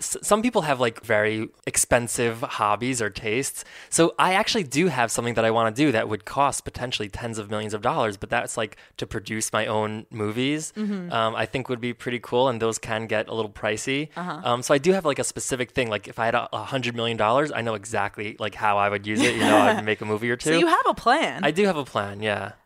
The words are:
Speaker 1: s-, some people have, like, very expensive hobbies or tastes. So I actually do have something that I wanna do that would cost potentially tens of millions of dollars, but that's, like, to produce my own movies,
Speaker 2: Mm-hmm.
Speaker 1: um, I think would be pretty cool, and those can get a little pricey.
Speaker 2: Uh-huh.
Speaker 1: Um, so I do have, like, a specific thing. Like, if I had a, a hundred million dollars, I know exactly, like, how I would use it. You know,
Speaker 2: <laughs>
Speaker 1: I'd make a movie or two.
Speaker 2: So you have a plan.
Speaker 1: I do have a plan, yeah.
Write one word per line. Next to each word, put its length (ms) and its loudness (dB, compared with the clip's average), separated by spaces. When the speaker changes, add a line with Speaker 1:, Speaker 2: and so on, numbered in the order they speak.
Speaker 1:
s-, 200 -6
some 200 4
people 220 0
have, 180 0
like, 240 2
very 420 2
expensive 760 0
hobbies 600 0
or 80 0
tastes. 540 -4
So 300 4
I 140 4
actually 320 0
do 240 2
have 200 2
something 260 -2
that 100 4
I 60 4
wanna 200 2
do 220 2
that 160 0
would 160 -6
cost 400 0
potentially 420 -6
tens 300 -8
of 120 -8
millions 240 -4
of 80 -6
dollars, 360 0
but 120 -12
that's, 280 -2
like, 180 -4
to 100 -8
produce 460 -4
my 140 0
own 440 -2
movies, 640 -2
Speaker 2:
Mm-hmm. 380 -4
Speaker 1:
um, 200 0
I 120 -2
think 240 -6
would 100 -4
be 140 -4
pretty 260 -6
cool, 300 2
and 120 -2
those 160 0
can 300 -4
get 220 -2
a 40 -6
little 180 -4
pricey. 680 -4
Speaker 2:
Uh-huh. 260 -8
Speaker 1:
Um, 180 0
so 120 2
I 40 6
do 140 4
have, 140 2
like, 140 0
a 40 -2
specific 480 -4
thing. 180 0
Like, 200 -4
if 100 -10
I 60 2
had 100 2
a, 160 -2
a 120 -6
hundred 300 -4
million 220 -2
dollars, 380 4
I 80 -2
know 140 -2
exactly, 640 -4
like, 180 -4
how 220 2
I 120 4
would 180 -2
use 140 0
it. 140 4
You 120 -2
know, 100 6
Speaker 2:
<laughs> 120 6
Speaker 1:
I'd 160 0
make 160 0
a 40 -6
movie 240 -2
or 60 0
two. 160 -2
Speaker 2:
So 80 4
you 80 6
have 200 4
a 60 4
plan. 520 2
Speaker 1:
I 60 4
do 160 2
have 100 0
a 80 -4
plan, 360 -4
yeah. 300 -2